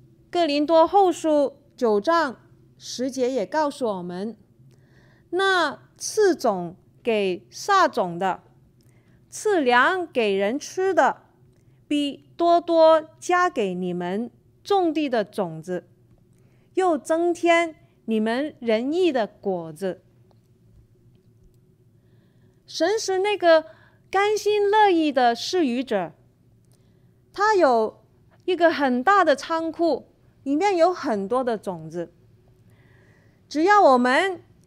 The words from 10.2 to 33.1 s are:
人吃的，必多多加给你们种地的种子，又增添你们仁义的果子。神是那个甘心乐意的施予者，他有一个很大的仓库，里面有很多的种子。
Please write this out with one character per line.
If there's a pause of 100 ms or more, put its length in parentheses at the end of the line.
人
吃
的， (640)
必
多
多 (100)
加
给
你
们 (320)
种
地
的
种
子， (840)
又
增
添 (300)
你
们
仁
义
的
果
子。 (2750)
神
是
那
个 (440)
甘
心
乐
意
的
施
予
者， (1200)
他
有 (440)
一
个
很
大
的
仓
库， (380)
里
面
有
很
多
的
种
子。 (1400)